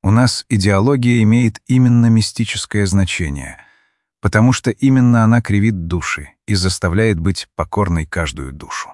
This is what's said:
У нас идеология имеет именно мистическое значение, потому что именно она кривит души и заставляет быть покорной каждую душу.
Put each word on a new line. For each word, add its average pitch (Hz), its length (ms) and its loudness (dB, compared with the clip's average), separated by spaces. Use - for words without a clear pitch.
У 98 80 0
нас 117 380 2
идеология 117 720 2
имеет 113 440 2
именно 120 400 4
мистическое 110 800 0
значение, 82 720 -4
потому 110 320 2
что - 180 -2
именно 123 540 2
она 117 160 4
кривит 101 460 -2
души 82 440 -6
и 104 80 -4
заставляет 95 680 -2
быть 85 340 -4
покорной 85 520 -4
каждую 76 460 -8
душу. - 420 -14